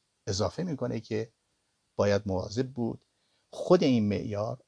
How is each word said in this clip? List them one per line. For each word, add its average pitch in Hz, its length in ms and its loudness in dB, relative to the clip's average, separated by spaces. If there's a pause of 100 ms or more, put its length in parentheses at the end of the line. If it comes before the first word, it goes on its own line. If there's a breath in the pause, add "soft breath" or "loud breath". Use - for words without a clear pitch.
(280)
اضافه 101 360 -2
می‌کنه 123 360 -4
که 110 340 -6 (640)
باید 101 300 2
مواظب 95 420 -2
بود 120 380 -6 (440)
خود - 340 4
این 120 240 4
معیار 104 600 -4